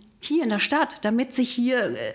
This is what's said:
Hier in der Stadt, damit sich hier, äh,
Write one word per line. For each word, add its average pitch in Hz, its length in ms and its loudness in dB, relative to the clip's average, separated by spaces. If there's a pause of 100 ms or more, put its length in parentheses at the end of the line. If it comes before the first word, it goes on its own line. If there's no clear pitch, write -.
(200)
Hier 311 220 0
in 240 60 0
der 208 100 0
Stadt, 294 440 0
damit 233 320 0
sich 247 160 2
hier, 240 400 0
äh, 120 40 -4 (200)